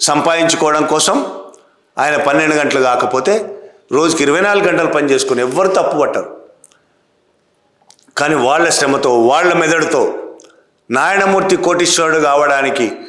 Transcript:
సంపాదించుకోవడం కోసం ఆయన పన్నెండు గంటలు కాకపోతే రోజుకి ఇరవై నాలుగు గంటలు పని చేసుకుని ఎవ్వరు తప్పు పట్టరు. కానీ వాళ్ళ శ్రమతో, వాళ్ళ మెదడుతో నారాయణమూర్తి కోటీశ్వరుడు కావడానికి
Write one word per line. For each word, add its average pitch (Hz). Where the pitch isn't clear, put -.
సంపాదించుకోవడం 160
కోసం 196
ఆయన 143
పన్నెండు 156
గంటలు 139
కాకపోతే 131
రోజుకి 147
ఇరవై 147
నాలుగు 202
గంటలు 165
పని 143
చేసుకుని 131
ఎవ్వరు 135
తప్పు 180
పట్టరు. 120
కానీ 151
వాళ్ళ 147
శ్రమతో, 139
వాళ్ళ 160
మెదడుతో 156
నారాయణమూర్తి 190
కోటీశ్వరుడు 165
కావడానికి 139